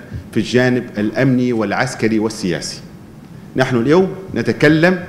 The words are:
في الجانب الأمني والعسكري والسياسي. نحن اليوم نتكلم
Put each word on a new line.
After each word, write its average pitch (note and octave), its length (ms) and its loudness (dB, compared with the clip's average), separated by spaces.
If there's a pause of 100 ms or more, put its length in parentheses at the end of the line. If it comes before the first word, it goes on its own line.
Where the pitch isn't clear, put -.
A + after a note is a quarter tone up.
(320)
في - 60 -2
الجانب B2 460 2 (140)
الأمني B2 560 0
والعسكري A2 680 0
والسياسي. G2 600 -4 (760)
نحن C3 200 0
اليوم D#3 400 2 (200)
نتكلم D3+ 720 4